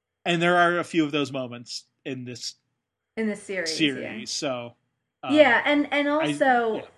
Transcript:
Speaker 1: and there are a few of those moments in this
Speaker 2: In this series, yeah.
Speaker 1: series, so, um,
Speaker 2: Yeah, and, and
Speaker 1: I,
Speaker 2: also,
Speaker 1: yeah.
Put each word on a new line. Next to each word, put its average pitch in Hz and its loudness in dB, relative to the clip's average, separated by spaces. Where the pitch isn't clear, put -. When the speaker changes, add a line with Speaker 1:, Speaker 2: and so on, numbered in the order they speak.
Speaker 1:
and 170 0
there 175 6
are 175 4
a 165 -2
few 165 2
of 143 -2
those 143 0
moments 120 -10
in 131 -8
this 123 -12
Speaker 2:
In 220 -2
this 202 -4
series, 165 -6
yeah. 147 4
Speaker 1:
series, 120 -10
so, 123 -6
um, - -2
Speaker 2:
Yeah, 262 6
and, 294 0
and 285 0
Speaker 1:
I, 285 0
Speaker 2:
also, 277 2
Speaker 1:
yeah. - -8